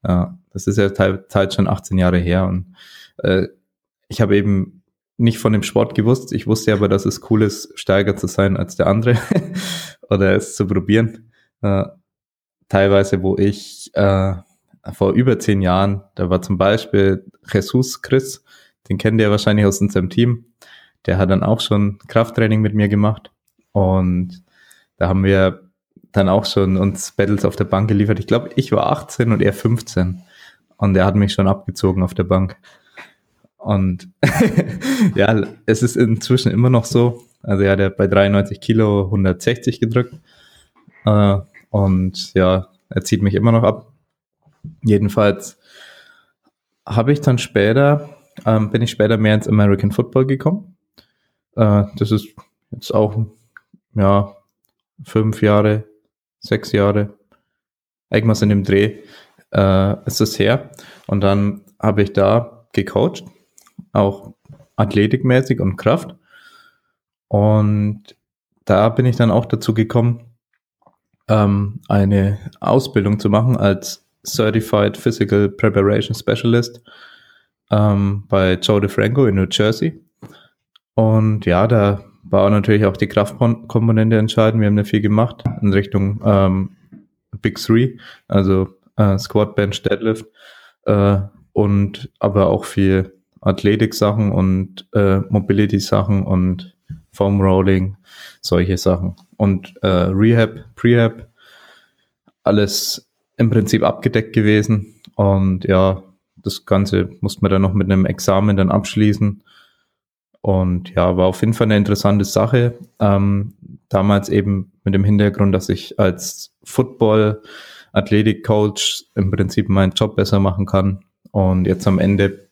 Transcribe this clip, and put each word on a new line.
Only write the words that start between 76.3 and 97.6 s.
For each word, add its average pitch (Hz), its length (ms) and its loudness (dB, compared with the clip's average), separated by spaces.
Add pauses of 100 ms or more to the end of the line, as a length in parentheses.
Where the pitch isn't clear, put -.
ähm, 101 580 0
bei 92 260 2
Joe 101 260 0
DeFranco 107 460 0
in 98 100 0
New 95 140 2
Jersey. 110 500 -2 (920)
Und 110 520 2
ja, 90 200 2
da 101 380 0 (200)
war 98 260 2
natürlich 107 360 2
auch 95 100 0
die 110 100 -2
Kraftkomponente 113 1080 0
entscheidend. 110 440 2
Wir 107 80 2
haben 104 80 2
da 104 80 0
viel 104 180 0
gemacht 107 420 0 (160)
in 101 120 0
Richtung, 98 520 -2
ähm, 95 520 2 (640)
Big - 160 -4
Three, 123 400 0 (280)
also, 95 420 0 (280)
äh, 98 220 2
Squat, - 380 -2
Bench, 101 260 -4
Deadlift, 110 440 -2 (600)
äh, 101 320 2 (340)
und 101 680 -2
aber 101 280 0
auch 95 180 0
viel 95 480 0 (300)
Athletik-Sachen 104 880 0
und, 92 640 -2
äh, 98 240 2 (100)
Mobility-Sachen 101 960 0
und 92 500 -2 (380)
Foam 98 300 0
Rolling, 95 560 2 (420)